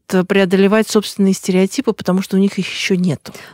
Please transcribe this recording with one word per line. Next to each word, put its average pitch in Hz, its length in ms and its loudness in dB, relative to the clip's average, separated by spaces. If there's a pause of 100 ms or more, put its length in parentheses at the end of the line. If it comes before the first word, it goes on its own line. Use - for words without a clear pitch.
(120)
э, 185 120 2
преодолевать 196 640 2
собственные 202 440 0
стереотипы, 190 640 0
потому 185 280 -2
что - 140 -4
у - 20 4
них 196 200 0
их 185 100 -4
еще - 280 -4
нету. 180 360 -4 (220)